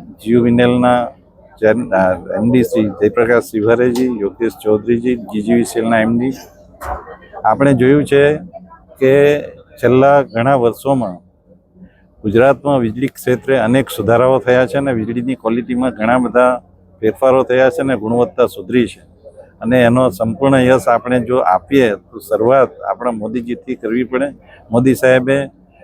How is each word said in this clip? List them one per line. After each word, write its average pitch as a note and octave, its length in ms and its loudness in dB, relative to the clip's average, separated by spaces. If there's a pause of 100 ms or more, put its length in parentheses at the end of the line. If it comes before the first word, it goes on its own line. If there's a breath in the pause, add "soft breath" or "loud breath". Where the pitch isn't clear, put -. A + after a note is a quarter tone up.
(260)
જીઓ A#2 160 2
વિનેલના B2 680 2 (520)
ચેર-, A2 360 0
અ, F#2 400 0
એમ A2+ 160 -2
ડી B2 120 4
શ્રી A2 200 -2
જયપ્રકાશ G#2+ 600 0
શિવહરેજી, A#2+ 760 0
યોગેશ G2+ 320 -4 (120)
ચૌધરીજી, A#2 520 0
જી G#2+ 260 -8
જી A2+ 120 -2
વી A#2 100 2
સી - 160 -6
એલના A2+ 200 0
એમ A#2 200 0
ડી. C3 120 -2 (1120)
આપણે C3 300 2
જોયું C3 320 2
છે C#3+ 320 2 (600)
કે C#3+ 500 2
છેલ્લા C3+ 720 2
ઘણા A#2+ 340 0
વર્ષોમાં A#2 640 -2 (1040 loud breath)
ગુજરાતમાં C3 580 0
વીજળી A#2 280 -4
ક્ષેત્રે B2+ 500 -2
અનેક B2 320 0
સુધારાઓ A#2+ 500 0
થયા B2+ 260 2
છે B2+ 120 -4
અને C#3 160 -2
વીજળીની A#2+ 420 -6
ક્વોલિટીમાં A#2+ 560 -4
ઘણા A2 260 0
બધા B2 440 0 (380)
ફેરફારો C3 440 2
થયા B2+ 260 2
છે B2+ 120 -4
અને C3+ 160 -2
ગુણવત્તા A#2 480 -2
સુધરી G#2+ 420 -2
છે - 120 -20 (640 loud breath)
અને A#2+ 220 2
એનો B2 260 2
સંપૂર્ણ C3+ 460 0
યશ B2+ 320 2
આપણે B2 320 0
જો B2 180 -2
આપીએ G#2+ 580 0
તો G#2+ 240 -14
શરૂઆત A#2 600 0
આપણા G2 320 -6
મોદીજીથી A#2 640 -8
કરવી A#2 280 -4
પડે. B2+ 220 -4 (460 loud breath)
મોદી B2 240 2
સાહેબે C3 540 0 (340 loud breath)